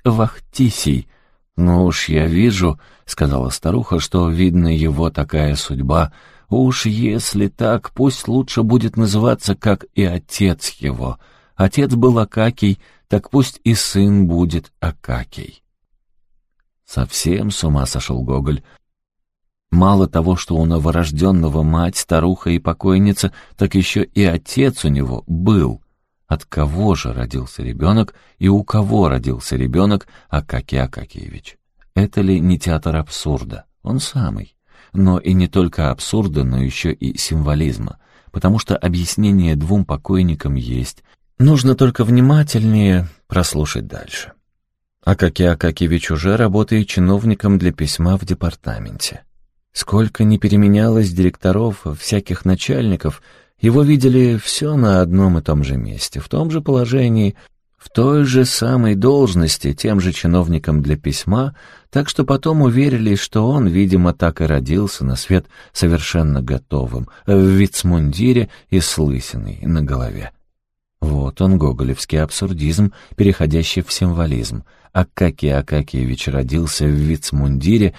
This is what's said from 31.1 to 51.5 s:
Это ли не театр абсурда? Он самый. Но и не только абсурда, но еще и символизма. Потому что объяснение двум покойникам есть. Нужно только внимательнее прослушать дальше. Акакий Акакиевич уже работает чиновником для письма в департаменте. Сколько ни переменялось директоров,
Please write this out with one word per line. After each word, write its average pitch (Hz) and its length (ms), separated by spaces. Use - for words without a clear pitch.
Это - 260
ли 131 180
не 87 180
театр 80 380
абсурда? - 720
Он 131 180
самый. 101 560
Но 95 260
и 92 140
не 92 140
только 82 440
абсурда, 78 520
но 64 180
еще 67 300
и - 260
символизма. 73 840
Потому 98 280
что - 180
объяснение 87 800
двум 90 300
покойникам 78 720
есть. 62 480
Нужно 131 360
только 123 280
внимательнее 110 1040
прослушать 76 600
дальше. - 440
Акакий 90 460
Акакиевич 85 600
уже 85 240
работает 107 520
чиновником 98 680
для 87 140
письма 82 460
в 95 80
департаменте. 55 1000
Сколько 110 460
ни 107 140
переменялось 104 720
директоров, 92 760